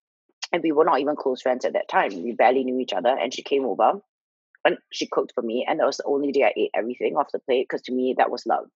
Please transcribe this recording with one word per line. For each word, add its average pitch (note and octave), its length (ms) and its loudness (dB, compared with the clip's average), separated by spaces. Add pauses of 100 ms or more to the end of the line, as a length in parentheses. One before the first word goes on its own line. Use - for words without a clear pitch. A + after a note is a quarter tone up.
(540)
And F3 100 -2
we D#3+ 80 0
were D3+ 140 4
not D#3+ 160 2
even D3 160 -2
close B2+ 240 -4
friends B2+ 240 -2
at - 80 -2
that - 160 -2
time. B2 340 -2
We A#2+ 80 -4
barely B2+ 320 4
knew B2+ 160 -2
each B2 140 -6
other. F#2 160 2
And B2+ 240 0
she - 100 -10
came C#3 220 0
over A#2 360 2 (600)
and E3+ 140 4 (120)
she - 180 -6
cooked - 280 -2
for B2 60 -4
me. A#2 260 -2
And D#3 140 -2
that B2+ 40 4
was C3+ 120 0
the - 80 -8
only C#3+ 260 0
day C3+ 140 4
I G#2 100 4
ate - 180 0
everything A#2+ 440 -2
off C#3+ 160 -2
the - 60 -4
plate, C3 280 0
'cause - 160 -6
to - 100 -10
me, B2+ 240 0
that C#3+ 140 2
was - 140 -8
love. - 300 -2